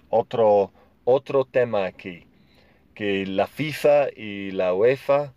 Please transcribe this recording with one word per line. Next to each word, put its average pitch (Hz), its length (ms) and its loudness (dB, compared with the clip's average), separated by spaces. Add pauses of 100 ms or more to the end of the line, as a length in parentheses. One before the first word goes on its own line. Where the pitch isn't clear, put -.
otro, 107 640 2 (320)
otro 135 420 0
tema 117 400 -2
aquí, 90 440 -12 (640)
que 98 320 -4
la 95 220 -2
fifa 147 600 0
y 101 440 -12
la 92 200 -2
uefa 139 640 0